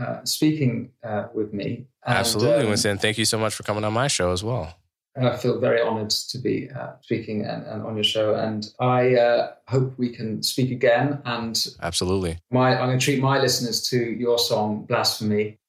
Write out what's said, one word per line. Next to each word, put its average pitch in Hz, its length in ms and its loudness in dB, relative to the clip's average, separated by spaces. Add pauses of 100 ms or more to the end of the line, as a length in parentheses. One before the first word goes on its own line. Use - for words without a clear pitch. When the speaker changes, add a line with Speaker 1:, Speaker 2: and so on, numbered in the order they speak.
Speaker 1:
uh, 117 240 -8
speaking, 139 680 2 (120)
uh, 104 300 -4
with 107 180 -2
me. 104 320 -6 (220)
And, 123 100 2
Speaker 2:
Absolutely, 113 460 2
Speaker 1:
um, 110 60 2
Speaker 2:
Winston. 101 280 0
Thank 107 220 0
you 110 80 2
so 113 100 0
much 110 160 0
for - 120 -10
coming 107 200 -2
on 107 80 0
my 120 140 2
show 90 260 0
as 90 100 -2
well. 107 360 -6 (420)
Speaker 1:
I 120 160 2
feel 117 220 0
very 117 240 2
honored 110 260 -2
to - 300 -4
be, - 320 -2
uh, - 220 -10 (100)
speaking 110 420 -4
and, 110 220 -8
and 107 160 -8
on 113 140 -6
your 107 80 0
show. 107 300 2
And 110 320 -2 (140)
I, 127 360 4
uh, 120 360 4 (160)
hope 131 300 0
we 123 100 0
can 110 340 -6
speak 127 280 0
again. 131 560 2
And 117 360 -2 (200)
Speaker 2:
Absolutely. 90 560 0 (120)
Speaker 1:
my, 127 300 4
I'm 127 80 0
gonna 127 100 2
treat 135 220 2
my 135 180 2
listeners 123 520 0
to 127 80 2
your 117 400 0
song, 107 480 0
Blasphemy, 107 720 0 (100)